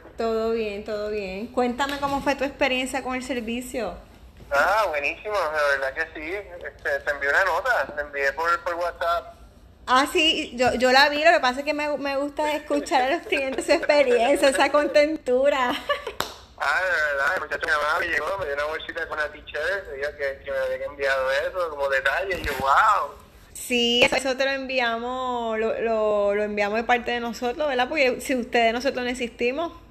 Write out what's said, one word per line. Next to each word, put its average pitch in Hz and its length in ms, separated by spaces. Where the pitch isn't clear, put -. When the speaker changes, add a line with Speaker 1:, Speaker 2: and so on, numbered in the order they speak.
Speaker 1:
Todo 226 340
bien, 214 320
todo 214 260
bien. 202 380
Cuéntame 269 520
cómo 277 220
fue 285 140
tu 269 80
experiencia 262 580
con 254 140
el 254 80
servicio. 240 680
Speaker 2:
Ah, 190 380
buenísimo, 156 460
la 147 520
verdad 135 60
que 160 260
sí. 160 140
Este, 165 680
te 151 120
envié 143 180
una 175 160
nota, 165 500
te 147 60
envié 139 320
por, 170 260
por 175 160
WhatsApp. 170 600
Speaker 1:
Ah, 254 240
sí, 320 440
yo, 247 180
yo 254 180
la 269 160
vi, 294 160
lo 339 80
que 320 80
pasa 254 200
es 277 60
que 302 80
me, 294 240
me 277 200
gusta 294 360
escuchar 285 500
a 262 120
los 320 100
clientes 269 400
su - 60
experiencia, 277 760
esa 277 200
contentura. 294 1080
<laughs> - 60
Speaker 2:
Ah, 147 160
de 185 120
verdad, 151 440
el - 60
muchacho 147 240
me 160 60
llamaba, 151 280
me - 60
llegó, 165 320
me 185 80
dio 143 80
una 147 120
bolsita 160 420
con 151 100
una 147 140
t-shirt, 156 580
me 139 80
dijo 143 140
que, 139 340
que 139 60
me 135 80
habían 131 320
enviado 135 400
eso 170 400
como 139 180
detalle, 147 500
y - 40
yo, - 160
"Wow". 180 560
Speaker 1:
Sí, 240 500
eso, 262 120
eso 254 220
te 269 80
lo 269 60
enviamos, 247 1080
lo, 220 220
lo, 214 540
lo 208 80
enviamos 208 340
de 233 60
parte 240 280
de 240 80
nosotros, 247 480
¿verdad? 254 220
Porque 262 320
sin 254 200
ustedes 226 320
nosotros 254 300
no 247 60
existimos. 254 640